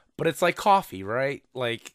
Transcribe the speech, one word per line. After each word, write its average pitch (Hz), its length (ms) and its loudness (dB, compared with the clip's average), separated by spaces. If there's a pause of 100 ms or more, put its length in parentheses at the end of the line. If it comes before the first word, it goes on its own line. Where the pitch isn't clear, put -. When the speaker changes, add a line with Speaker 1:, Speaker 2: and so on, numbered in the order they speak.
Speaker 1:
<laughs> - 160 -20
Speaker 2:
But 156 100 -4
it's - 140 -2
like 175 160 4
coffee, 190 460 2
right? 131 400 -4 (100)
Like, 117 420 -4